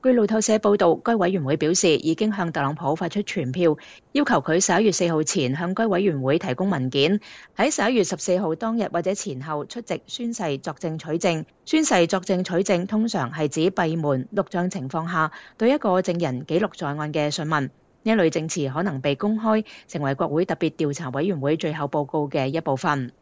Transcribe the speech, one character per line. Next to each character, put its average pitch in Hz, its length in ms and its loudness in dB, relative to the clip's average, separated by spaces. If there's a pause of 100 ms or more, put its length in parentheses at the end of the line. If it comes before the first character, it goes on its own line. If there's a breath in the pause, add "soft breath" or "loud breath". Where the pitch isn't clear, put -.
據 254 120 6
路 220 120 4
透 220 140 2
社 214 140 2
報 208 240 4
道， 170 160 6
該 233 220 0
委 185 160 2
員 170 120 -2
會 147 140 0
表 156 160 2
示 185 160 4
已 156 240 2
經 214 180 0
向 180 180 -2
特 147 120 -4
朗 139 120 -2
普 156 220 -2
發 170 140 -4
出 208 100 -4
傳 143 320 -4
票， 165 240 4 (360 loud breath)
要 285 120 2
求 240 120 2
佢 156 220 2
十 190 220 2
一 226 60 4
月 190 60 4
四 175 160 0
號 156 140 2
前 139 320 0
向 175 200 -4
該 226 120 0
委 190 140 0
員 160 220 0
會 139 160 2
提 175 160 -2
供 190 160 -2
文 131 200 0
件， 156 300 2 (380 loud breath)
喺 262 120 2
十 240 220 0
一 - 20 0
月 214 100 4
十 185 120 -4
四 185 220 0
號 165 160 -2
當 226 240 -4
日 208 120 -2
或 170 120 -2
者 185 100 -2
前 139 300 -6
後 151 240 -6
出 240 200 -12
席 - 200 -6
宣 233 260 -6
誓 160 240 -4
作 143 200 -8
證 160 200 -6
取 160 220 -4
證。 170 260 0 (220)
宣 311 180 2
誓 180 240 4
作 185 140 0
證 185 200 0
取 180 120 -4 (100)
證 180 220 0
通 214 200 0
常 151 240 -2
係 156 160 -2
指 151 140 -2 (100)
閉 170 260 0
門 143 380 0
錄 196 160 0
像 180 180 -2
情 139 200 -6
況 165 200 -4
下 160 220 0 (260 loud breath)
對 226 140 2
一 294 80 2
個 190 240 2
證 175 180 -2
人 127 240 -2
記 160 140 0
錄 208 180 0
在 156 120 -4
案 151 260 -4
嘅 147 160 0
訊 156 160 -4
問。 156 140 0
呢 135 100 -4 (320)
一 220 80 0
類 190 200 4
證 156 200 -4
詞 135 220 -2
可 151 100 -2
能 156 180 -2
被 143 140 0
公 208 260 -2
開， 220 240 0 (220 loud breath)
成 147 160 -6
為 135 140 0
國 165 100 -2
會 156 180 0
特 165 120 -2
別 160 140 0
調 147 220 -2
查 143 180 -8
委 139 120 -2
員 180 180 -2
會 143 160 2
最 156 160 -4
後 151 140 -4
報 147 180 -2
告 147 240 -4
嘅 135 200 -2
一 156 120 -2
部 139 140 -2
分。 139 480 -2